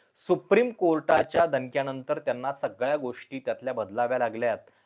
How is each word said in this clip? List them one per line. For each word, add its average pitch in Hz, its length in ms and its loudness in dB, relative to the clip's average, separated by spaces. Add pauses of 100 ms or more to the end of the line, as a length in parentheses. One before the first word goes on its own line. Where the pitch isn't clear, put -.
(160)
सुप्रीम 196 540 4
कोर्टाच्या 165 760 2
दणक्यानंतर 135 720 -2
त्यांना 127 340 -4
सगळ्या 135 440 -2
गोष्टी 131 420 -8
त्यातल्या 123 340 -4
बदलाव्या 117 440 -2
लागल्यात. 117 400 0 (280)